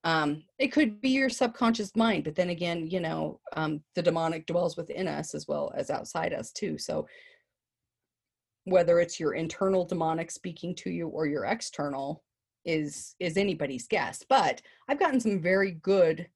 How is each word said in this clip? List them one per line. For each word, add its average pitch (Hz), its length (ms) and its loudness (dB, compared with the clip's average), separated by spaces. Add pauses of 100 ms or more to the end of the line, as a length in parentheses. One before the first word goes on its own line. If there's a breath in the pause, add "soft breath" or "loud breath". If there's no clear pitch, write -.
Um, 156 420 2 (140)
it 277 100 0
could 233 320 2
be 262 100 0
your 262 180 4
subconscious 233 640 0
mind, 214 300 2
but 156 100 -6
then 180 160 0
again, 170 380 -2
you 180 120 -2
know, 160 400 -4 (140)
um, 156 280 -2 (120)
the 175 80 -2
demonic 165 440 0
dwells 170 300 0
within 175 300 -6
us 151 280 -6
as 147 120 -8
well 147 300 -4
as 135 140 -6
outside 165 420 -4
us - 200 -8
too. 160 260 -6
So 156 280 -4 (1600 loud breath)
whether 175 360 6
it's 170 200 -2
your 160 140 2
internal 185 500 0
demonic 165 460 -2
speaking 175 460 -8
to - 140 -8
you 170 180 -4
or - 180 -2
your 143 180 -2
external 143 800 -4 (400)
is, 151 540 -4
is 170 180 -2
anybody's 156 520 -2
guess. 151 400 -2
But 180 340 4 (260 soft breath)
I've 285 120 -2
gotten 285 200 4
some 202 200 0
very 190 320 2
good 170 640 2